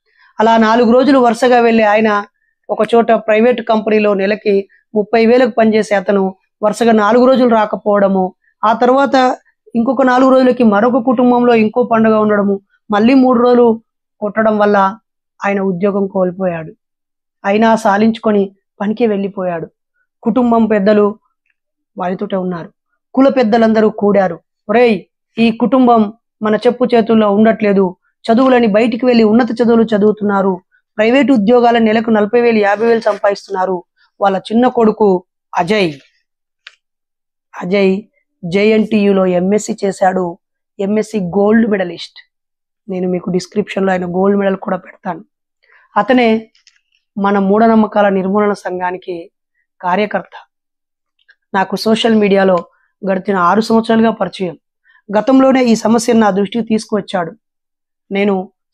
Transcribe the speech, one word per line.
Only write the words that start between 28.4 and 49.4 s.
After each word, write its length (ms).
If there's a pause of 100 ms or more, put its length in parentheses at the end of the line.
బయటికి 400
వెళ్ళి 180
ఉన్నత 280
చదువులు 300
చదువుతున్నారు, 760 (360)
ప్రైవేట్ 340
ఉద్యోగాల 480
నెలకు 320
నలభై 300
వేలు, 180
యాభై 280
వేలు 140
సంపాదిస్తున్నారు." 840 (360)
వాళ్ళ 160
చిన్న 320
కొడుకు 560 (340)
అజయ్, 340 (1700)
అజయ్ 400 (420)
జేఎన్టీయూలో 840
ఎంఎస్సీ 580
చేశాడు, 540 (420)
ఎంఎస్సీ 400
గోల్డ్ 500
మెడలిస్ట్. 640 (580)
నేను 180
మీకు 220
డిస్క్రిప్షన్లో 600
ఆయన 140
gold 320
medal 180
కూడా 200
పెడతాను. 480 (720)
అతనే 540 (680)
మన 200
మూఢనమ్మకాల 720
నిర్మూలన 440
సంఘానికి 800 (500)